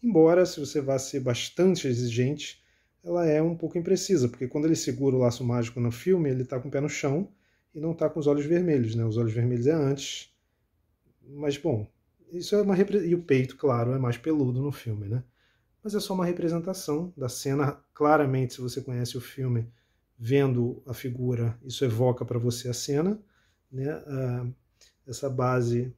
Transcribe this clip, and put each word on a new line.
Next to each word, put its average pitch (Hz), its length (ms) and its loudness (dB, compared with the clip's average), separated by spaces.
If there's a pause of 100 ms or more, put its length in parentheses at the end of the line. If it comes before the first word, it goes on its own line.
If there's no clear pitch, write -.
Embora, 175 420 6
se 175 140 -2
você 147 220 -4
vá 135 180 0
ser 135 220 -6
bastante 156 640 0
exigente, 123 720 -2 (440)
ela 175 200 0
é 151 160 4
um 165 160 0
pouco 165 220 -6
imprecisa, 175 500 2
porque 123 200 -6
quando 147 160 -2
ele 160 100 2
segura 131 400 0
o 131 60 2
laço 120 240 2
mágico 120 340 -2
no 120 140 0
filme, 175 360 0
ele 127 160 -2
tá 127 140 -6
com 123 80 -8
o 135 60 -10
pé 139 80 -2
no 147 80 -2
chão 151 440 -2 (400)
e 160 60 -14
não 160 160 -4
tá 156 160 0
com 165 80 -6
os 147 80 -2
olhos 147 180 4
vermelhos, 147 520 2
né? 113 80 0
Os 110 120 -2
olhos 117 160 0
vermelhos 120 360 0
é 156 40 6
antes. 139 640 -2 (840)
Mas, 143 340 -4
bom, 113 320 -2 (440)
isso 175 240 -2
é 208 60 6
uma 196 120 2
repre-, 190 320 2
e 170 80 2
o 170 80 2
peito, 127 340 2
claro, 123 360 2
é 135 80 0
mais 120 180 0
peludo 135 420 0
no 139 120 -2
filme, 104 340 -8
né? 120 160 -4 (640)
Mas 208 120 -4
é 202 40 -2
só 202 140 -4
uma 185 100 -2
representação 175 920 -4
da 131 120 -6
cena. 139 440 -2 (200)
Claramente, 143 640 4
se - 60 -14
você 123 200 -6
conhece 123 360 -6
o 123 40 -6
filme, 120 480 -4 (480)
vendo 123 720 2
a 123 80 -10
figura, 123 720 -4
isso 131 200 -4
evoca 120 400 2
pra 120 140 -2
você 120 300 -2
a 123 60 -4
cena, 170 460 -2 (500)
né? 131 200 -6
Ah, 131 560 -6 (580)
essa 135 240 -8
base 123 680 0